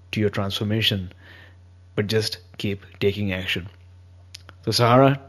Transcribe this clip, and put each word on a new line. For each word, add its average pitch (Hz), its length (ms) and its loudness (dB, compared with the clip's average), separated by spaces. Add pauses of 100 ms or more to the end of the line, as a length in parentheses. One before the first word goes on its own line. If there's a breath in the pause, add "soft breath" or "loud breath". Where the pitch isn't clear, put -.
(140)
to 113 60 -4
your 104 120 0
transformation, 104 840 -2 (800 soft breath)
but 107 140 -4
just 107 320 -4 (180)
keep 98 260 -6 (160)
taking 101 320 0
action. 92 380 -6 (960)
So 113 60 -2
Sahara, 127 580 6